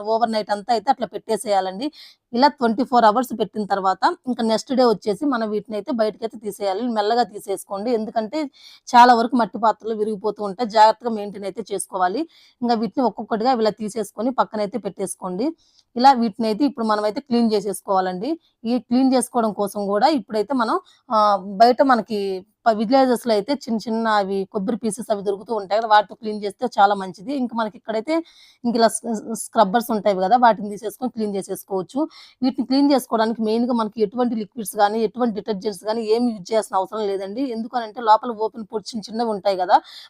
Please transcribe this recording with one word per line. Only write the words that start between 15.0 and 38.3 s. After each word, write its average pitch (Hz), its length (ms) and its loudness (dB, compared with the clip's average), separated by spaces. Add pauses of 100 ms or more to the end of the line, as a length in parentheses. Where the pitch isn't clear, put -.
ఇలా 254 180 8
వీటిని 226 320 -2
అయితే 214 180 -2
ఇప్పుడు 233 220 -2
మనం 208 180 2
అయితే 214 160 -2
క్లీన్ 233 300 0
చేసేసుకోవాలండి. 190 800 -2 (340)
ఈ 233 140 0
క్లీన్ 254 340 2
చేసుకోవడం 233 400 0
కోసం 202 340 -4
కూడా 208 240 2
ఇప్పుడైతే 214 440 -2
మనం, 254 240 0 (320)
ఆ, 220 80 2 (360)
బయట 240 280 6
మనకి 226 380 0 (380)
ప-, 233 160 2
విలేజెస్‌లో 240 600 2
అయితే 208 200 0
చిన్న 226 240 -4
చిన్న 226 360 -4
అవి 196 300 0
కొబ్బరి 208 320 -4
పీసెస్ 220 340 -6
అవి 202 120 -4
దొరుకుతూ 202 320 -6
ఉంటాయి 202 240 -2
కదా, 226 120 -2
వాటితో 208 240 4
క్లీన్ 214 280 -8
చేస్తే 202 260 -6
చాలా 202 260 4
మంచిది. 190 400 -6
ఇంకా 247 220 -4
మనకి 220 220 -4
ఇక్కడైతే 226 360 -4 (500)
ఇంక 233 120 0
ఇలా 226 120 6
స్-, - 180 -6
స్-, 226 160 -4 (140)
స్క్రబ్బర్స్ 220 540 0
ఉంటాయి 202 260 0
కదా, 190 200 4
వాటిని 220 340 4
తీసేసుకొని 208 400 -8
క్లీన్ 214 240 -4
చేసేసుకోవచ్చు. 190 640 -6 (400)
వీటిని 254 260 -2
క్లీన్ 277 240 4
చేసుకోవడానికి 226 520 0
మెయిన్‌గా 233 320 0
మనకి 220 280 -2
ఎటువంటి 240 320 0
లిక్విడ్స్ 214 420 -8
కానీ 208 260 2
ఎటువంటి 226 320 -2
డిటర్జెంట్స్ 202 500 -6
కానీ 220 240 -2
ఏమి 240 200 2
యూజ్ 214 180 -6
చేయాల్సిన 214 300 0
అవసరం 190 300 -2
లేదండి. 196 440 -4
ఎందుకనంటే 226 520 -6
లోపల 220 360 2